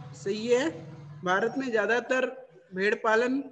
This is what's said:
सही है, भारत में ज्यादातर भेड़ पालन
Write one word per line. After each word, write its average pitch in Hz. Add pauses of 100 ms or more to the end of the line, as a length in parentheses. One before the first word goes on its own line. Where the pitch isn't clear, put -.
(140)
सही 214
है, 247 (560)
भारत 202
में 269
ज्यादातर 233 (480)
भेड़ 196
पालन 247